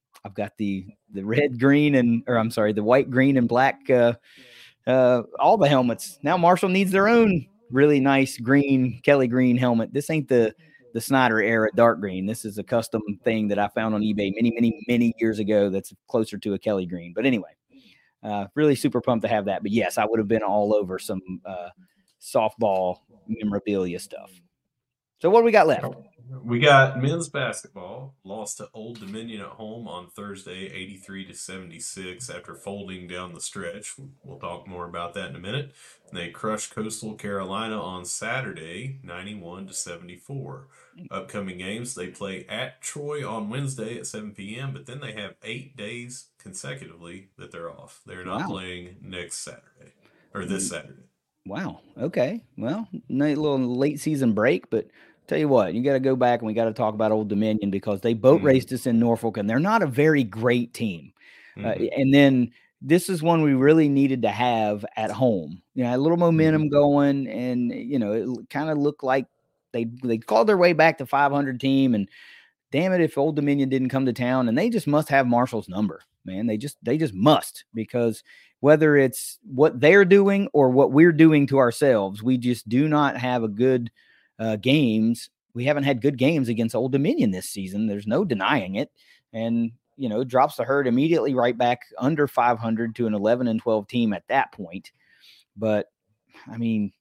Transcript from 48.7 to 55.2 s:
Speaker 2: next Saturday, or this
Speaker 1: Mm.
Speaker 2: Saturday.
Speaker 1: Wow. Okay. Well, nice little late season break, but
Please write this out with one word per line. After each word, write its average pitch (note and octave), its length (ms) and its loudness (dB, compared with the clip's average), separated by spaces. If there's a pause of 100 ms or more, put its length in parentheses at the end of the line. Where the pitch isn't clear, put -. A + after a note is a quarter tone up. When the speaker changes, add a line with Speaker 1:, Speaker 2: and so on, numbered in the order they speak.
Speaker 2:
next F2+ 380 -14
Saturday, - 540 -20 (400)
or F#2+ 120 -10
this F#2+ 220 -6
Speaker 1:
Mm. - 20 -10
Speaker 2:
Saturday. - 340 -14 (440)
Speaker 1:
Wow. A2 340 -10 (160)
Okay. C#3+ 460 -4 (140)
Well, E3+ 300 -6 (200)
nice C#3+ 280 0
little D3+ 220 -2
late B2+ 420 -2
season C3+ 340 0
break, A#2 360 0
but - 180 -2 (380)